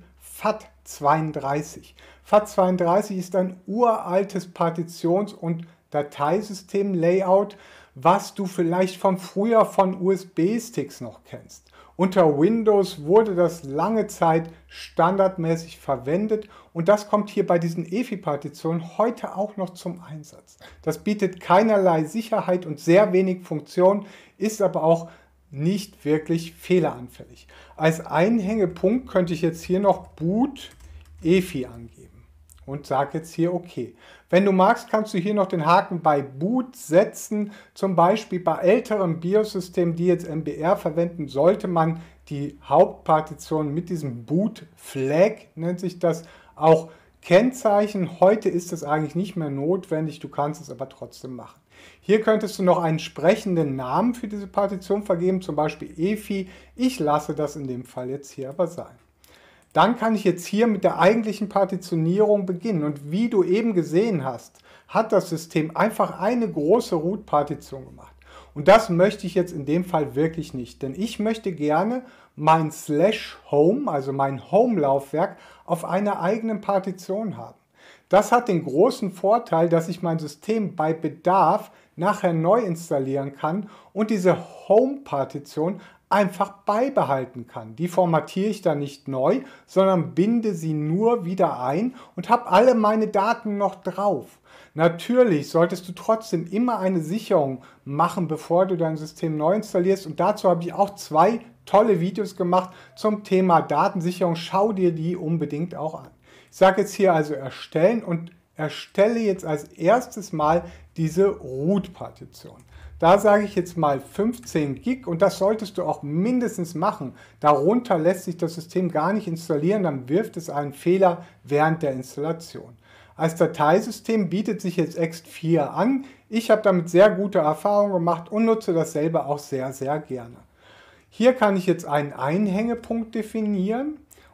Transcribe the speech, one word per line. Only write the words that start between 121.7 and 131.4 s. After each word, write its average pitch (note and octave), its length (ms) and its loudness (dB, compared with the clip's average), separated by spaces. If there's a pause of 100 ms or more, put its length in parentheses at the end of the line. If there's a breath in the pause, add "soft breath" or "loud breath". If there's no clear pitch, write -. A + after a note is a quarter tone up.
der C#3 120 -2
Installation. C#3+ 840 -10 (380 soft breath)
Als E3 200 0
Dateisystem F#3 920 0
bietet G3+ 320 -2
sich F3+ 160 -4
jetzt F3 220 -2
ext E3 280 -4
vier D#3+ 460 0
an. B3 320 0 (240 loud breath)
Ich A3 220 -2
habe G#3+ 100 4
damit F3 300 2
sehr F#3 180 8
gute F#3+ 300 0
Erfahrungen G3+ 540 2
gemacht E3+ 380 -2
und A3 140 0
nutze A3 260 0
das D#3+ 220 0
selber D#3 320 0
auch C#3+ 140 -2
sehr, C3 340 -6
sehr C#3 240 -4
gerne. B2 400 -12 (720 soft breath)
Hier B3 240 2
kann G#3 240 2